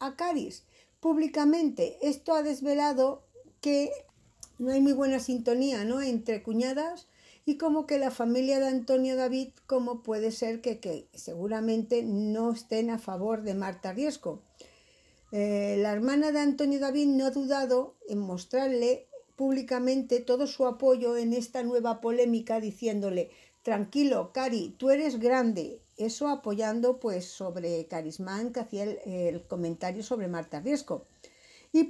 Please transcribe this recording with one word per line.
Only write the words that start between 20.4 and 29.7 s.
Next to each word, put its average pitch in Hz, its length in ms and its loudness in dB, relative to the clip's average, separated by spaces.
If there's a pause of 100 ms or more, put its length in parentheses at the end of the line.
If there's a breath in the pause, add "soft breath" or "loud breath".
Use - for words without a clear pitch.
su 269 200 0
apoyo 240 500 4
en 233 160 0
esta 240 300 -2
nueva 233 380 0
polémica, 233 600 2
diciéndole, 202 720 -2 (320 loud breath)
"Tranquilo, 214 680 0
Cari, 240 460 -4
tú 262 120 2
eres 277 280 2
grande". 226 640 2 (160)
Eso 226 320 -4
apoyando, 233 680 0
pues, 185 280 -4
sobre 175 600 -6
Carismán, 185 680 -6
que 247 80 -4
hacía 202 240 -6
el, 208 200 -6
el 175 420 -4
comentario 180 560 -6